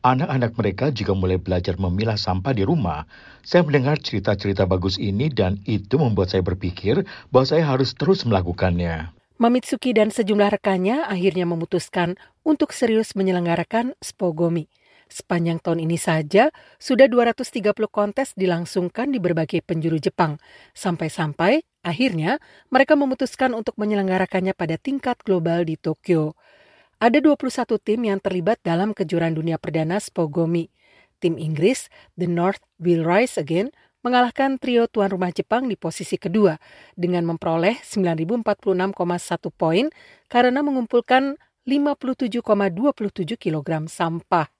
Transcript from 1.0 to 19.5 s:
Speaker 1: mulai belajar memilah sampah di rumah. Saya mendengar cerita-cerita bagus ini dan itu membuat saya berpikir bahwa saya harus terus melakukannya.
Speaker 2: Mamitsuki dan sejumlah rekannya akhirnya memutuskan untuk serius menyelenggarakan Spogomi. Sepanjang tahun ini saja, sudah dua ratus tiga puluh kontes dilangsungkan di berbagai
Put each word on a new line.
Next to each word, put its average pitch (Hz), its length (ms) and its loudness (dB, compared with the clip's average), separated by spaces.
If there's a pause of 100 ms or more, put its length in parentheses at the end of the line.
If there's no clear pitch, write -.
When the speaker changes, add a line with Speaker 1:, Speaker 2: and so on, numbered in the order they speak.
Speaker 1:
mulai 92 240 0
belajar 90 320 -2
memilah 95 400 -2
sampah 98 400 -2
di 101 80 0
rumah. 98 400 -2 (400)
Saya 175 240 2
mendengar 147 320 2
cerita-cerita 98 640 -2
bagus 95 320 0
ini 101 320 -2
dan 104 400 0
itu 117 320 -2
membuat 104 320 2
saya 95 160 0
berpikir 95 560 -2 (320)
bahwa 131 160 6
saya 160 160 2
harus 131 320 0
terus 190 240 0
melakukannya. 87 880 -2 (300)
Speaker 2:
Mamitsuki 240 560 0
dan 214 160 4
sejumlah 208 400 2
rekannya 202 560 0
akhirnya 180 400 0
memutuskan 170 720 -4 (240)
untuk 311 320 0
serius 220 400 0
menyelenggarakan 185 880 0
Spogomi. 165 640 -2 (400)
Sepanjang 165 560 -2
tahun 170 240 0
ini 170 80 0
saja, 160 560 2 (240)
sudah 262 320 4
dua 233 240 2
ratus 247 160 -6
tiga 208 240 -2
puluh 214 160 -2
kontes - 480 -2
dilangsungkan 180 720 -2
di 269 80 -2
berbagai 170 480 -2